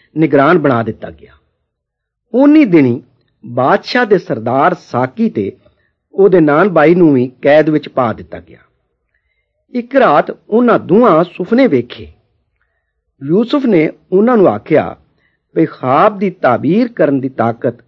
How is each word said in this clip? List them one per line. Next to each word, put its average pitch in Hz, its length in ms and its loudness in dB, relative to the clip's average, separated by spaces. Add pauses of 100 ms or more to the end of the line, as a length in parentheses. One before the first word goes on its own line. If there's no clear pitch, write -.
(180)
ਨਿਗਰਾਨ 151 400 2
ਬਣਾ 135 260 0
ਦਿੱਤਾ 104 280 -10
ਗਿਆ। 69 200 -20 (1000)
ਉਨੀ 294 320 4
ਦਿਨੀ 147 380 0 (420)
ਬਾਦਸ਼ਾਹ 160 600 -2
ਦੇ 202 120 2
ਸਰਦਾਰ 135 560 -2
ਸਾਕੀ 127 560 -6
ਤੇ 98 280 -8 (560)
ਉਹਦੇ 190 260 4
ਨਾਨ 160 300 2
ਬਾਈ 165 260 2
ਨੂੰ 165 180 2
ਵੀ 123 180 -2 (100)
ਕੈਦ 151 280 2
ਵਿੱਚ 151 200 -4
ਪਾ 120 240 -4
ਦਿੱਤਾ 82 260 -16
ਗਿਆ। - 200 -20 (1080)
ਇੱਕ 240 260 -8
ਰਾਤ 175 420 2 (120)
ਉਹਨਾਂ 233 300 2
ਦੋਹਾਂ 170 440 2
ਸੁਪਨੇ 226 440 -2
ਵੇਖੇ। 120 400 -4 (1160)
ਯੂਸੁਫ 233 420 -2
ਨੇ 170 240 0 (220)
ਉਹਨਾਂ 226 260 2
ਨੂੰ 180 100 4
ਆਖਿਆ 104 500 -2 (580)
ਵੀ 165 100 0
"ਖਾਬ 170 540 -2
ਦੀ 196 100 -2
ਤਾਬੀਰ 147 580 -2
ਕਰਨ 147 320 -2
ਦੀ 127 100 -6
ਤਾਕਤ 117 580 -6